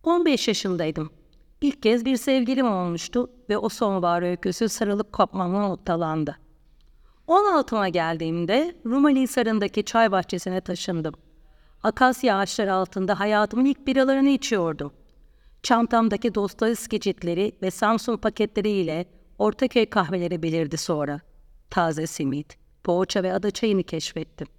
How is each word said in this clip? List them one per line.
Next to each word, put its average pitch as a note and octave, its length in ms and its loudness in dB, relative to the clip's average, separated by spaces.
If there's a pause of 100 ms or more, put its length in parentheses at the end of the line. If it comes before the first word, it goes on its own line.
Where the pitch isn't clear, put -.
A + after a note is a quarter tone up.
On E4+ 220 2
beş C#4 220 2
yaşındaydım. E3 600 -2 (520)
İlk C#4+ 220 -2
kez A#3 220 2
bir C4 120 2
sevgilim B3+ 540 0
olmuştu F3+ 600 -2 (180)
ve G#3 80 2
o G#3 120 -2
sonbahar F3 520 0
öyküsü F3+ 480 -2
sarılıp G#3 440 -2
kopmamla F#3+ 540 0
noktalandı. D#3+ 720 -2 (880)
On G4 260 4
altıma G#3+ 360 0
geldiğimde E3+ 840 0 (100)
Rumeli C4+ 360 4
Hisarı'ndaki A3 640 0
çay A3+ 260 2
bahçesine F#3 500 -2
taşındım. E3 520 -4 (680)
Akasya A#3+ 540 2
ağaçları G3 360 0
altında F#3+ 460 0
hayatımın G#3+ 460 2
ilk C#4 220 0
biralarını C4+ 420 4
içiyordum. E3+ 640 0 (720)
Çantamdaki A3+ 720 2
Dostoyevski G#3+ 640 -2
ciltleri F3+ 520 -2 (100)
ve F#3+ 100 -2
Samsun A3 460 0
paketleriyle G3+ 880 -2 (320)
Ortaköy G#3+ 480 2
kahveleri F3 580 -2
belirdi D#3+ 340 -2
sonra. D3+ 440 -2 (480)
Taze D#3+ 380 0
simit, C#3+ 500 -6 (260)
poğaça F#3 400 0
ve F#3 100 -2
ada G3 180 -2
çayını G3+ 320 0
keşfettim. - 640 -10 (100)